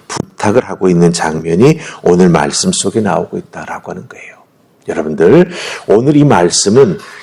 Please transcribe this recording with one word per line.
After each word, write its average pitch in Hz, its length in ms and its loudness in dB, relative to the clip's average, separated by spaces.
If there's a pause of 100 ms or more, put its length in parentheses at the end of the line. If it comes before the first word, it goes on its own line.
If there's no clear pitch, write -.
부탁을 - 580 -4
하고 95 240 -4
있는 85 240 2
장면이 85 680 0 (220)
오늘 90 260 4
말씀 78 440 0
속에 98 280 -4
나오고 92 380 -4
있다라고 - 520 -16
하는 90 180 -16
거예요. - 280 -20 (500)
여러분들, 156 640 2 (380)
오늘 135 280 2
이 143 60 4
말씀은 101 760 2 (240)